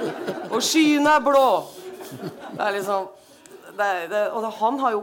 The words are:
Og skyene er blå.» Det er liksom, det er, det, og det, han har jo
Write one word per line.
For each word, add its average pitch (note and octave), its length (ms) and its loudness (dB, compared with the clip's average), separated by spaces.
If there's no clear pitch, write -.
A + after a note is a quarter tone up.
Og A3 100 -2
skyene D4+ 560 4
er C4+ 80 2
blå.» C#4 220 6
Det - 560 -10
er G3+ 80 -2
liksom, G3 320 -2
det G3+ 80 0
er, F3+ 240 -2
det, G#3 100 0
og A3 80 -4
det, A3 160 -4
han A#3+ 240 0
har A#3+ 140 2
jo G#3 60 -4